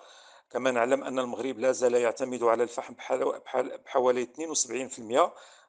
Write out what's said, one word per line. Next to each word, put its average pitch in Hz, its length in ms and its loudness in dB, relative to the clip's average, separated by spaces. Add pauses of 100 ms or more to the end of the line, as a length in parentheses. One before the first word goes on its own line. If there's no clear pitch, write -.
(500)
كما 131 200 0
نعلم 123 340 2
أن 131 140 -4
المغرب 120 400 -4
لا 127 140 2
زال 120 220 2
يعتمد 120 480 0
على 117 200 4
الفحم 120 320 -6
بحال-، 135 460 -2
بحال-، - 360 -4
بحوالي 127 460 2
اثنين 156 280 -8
وسبعين 127 380 -4
في - 100 -16
المية، 127 340 2 (360)